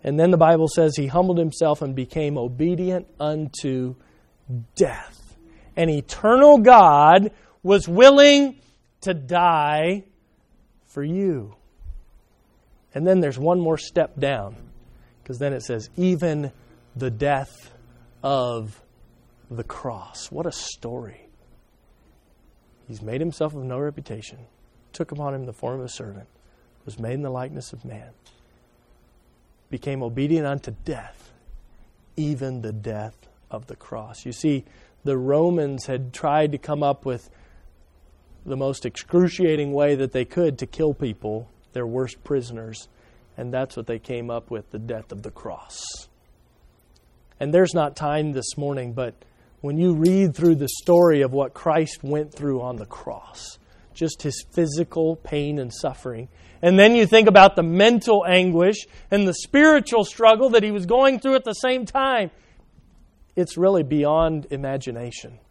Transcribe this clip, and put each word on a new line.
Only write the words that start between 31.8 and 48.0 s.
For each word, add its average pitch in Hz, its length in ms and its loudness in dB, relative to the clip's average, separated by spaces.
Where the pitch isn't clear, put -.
even 135 460 -6
the 110 100 -8
death 107 560 -12
of 123 160 -12
the - 100 -18
cross. 107 480 -16
You 123 80 -12
see, 143 320 -4
the 139 140 -2
Romans 143 640 -2
had 127 300 -8
tried 151 380 0
to 143 60 -8
come 147 240 -6
up 143 220 -2
with 123 240 -8
the 135 100 -8
most 135 300 -6
excruciating 156 880 0
way 147 220 2
that 131 160 -4
they 127 120 -2
could 160 360 -2
to 131 60 -8
kill 151 280 -4
people, 110 560 -8
their 123 140 -8
worst 123 360 -8
prisoners, 117 640 -8
and 123 160 -10
that's 131 240 -6
what 117 120 -12
they 117 100 -8
came 120 320 -12
up 117 200 -10
with, 110 200 -12
the 107 80 -14
death 113 320 -12
of 101 120 -16
the 110 100 -16
cross. - 500 -18
And 147 120 -4
there's 175 220 4
not 151 220 -2
time 151 360 -4